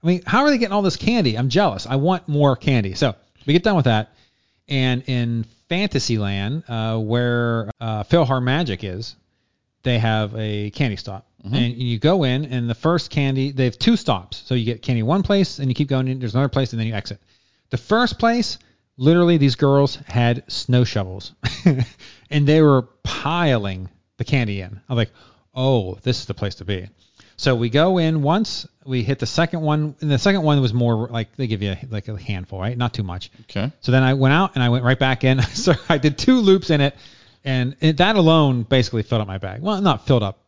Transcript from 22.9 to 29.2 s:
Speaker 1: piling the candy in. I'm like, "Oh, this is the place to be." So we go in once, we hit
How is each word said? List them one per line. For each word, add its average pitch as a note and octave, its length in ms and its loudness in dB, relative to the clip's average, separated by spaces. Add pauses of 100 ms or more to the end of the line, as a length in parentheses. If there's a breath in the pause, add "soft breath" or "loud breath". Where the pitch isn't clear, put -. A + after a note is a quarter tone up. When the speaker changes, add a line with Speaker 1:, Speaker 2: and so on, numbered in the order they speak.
Speaker 1:
piling A2+ 840 -2 (300)
the A#2+ 60 -4
candy G#2+ 360 -2
in. F#2+ 280 -14
I'm B2 80 -2
like, A2+ 160 0 (420 soft breath)
"Oh, B2+ 480 0
this B2 180 0
is - 60 -14
the G2+ 80 -8
place - 220 -6
to - 80 -16
be." F#2 240 -6 (480 soft breath)
So C3 180 2
we A#2 160 -2
go E3+ 280 2
in D#3+ 240 0
once, F3 440 -2 (180)
we B2+ 200 -2
hit C3+ 160 -2